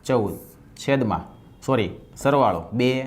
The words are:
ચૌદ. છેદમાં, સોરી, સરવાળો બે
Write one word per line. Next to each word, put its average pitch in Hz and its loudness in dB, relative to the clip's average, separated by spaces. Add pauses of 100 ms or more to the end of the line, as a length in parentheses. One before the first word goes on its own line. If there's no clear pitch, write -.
ચૌદ. 107 0 (480)
છેદમાં, 113 0 (420)
સોરી, 113 0 (320)
સરવાળો 123 2 (160)
બે 123 4 (160)